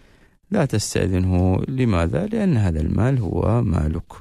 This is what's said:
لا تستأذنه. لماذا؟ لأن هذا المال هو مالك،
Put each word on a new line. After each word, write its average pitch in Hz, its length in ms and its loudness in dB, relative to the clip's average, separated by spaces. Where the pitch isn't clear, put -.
لا 208 140 2
تستأذنه. 92 1040 0
لماذا؟ 113 580 0
لأن 208 320 0
هذا 85 240 0
المال 101 380 0
هو 107 420 0
مالك، 87 600 -2